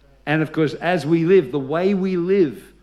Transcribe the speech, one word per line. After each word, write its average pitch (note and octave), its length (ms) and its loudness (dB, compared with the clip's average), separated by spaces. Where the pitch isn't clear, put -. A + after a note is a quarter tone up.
And D#3 200 0
of - 80 -6
course, D3+ 240 0
as F3 280 -2
we E3 220 0
live, E3+ 260 4
the C#3+ 80 -2
way E3+ 360 -2
we F#3+ 200 -2
live E3+ 480 0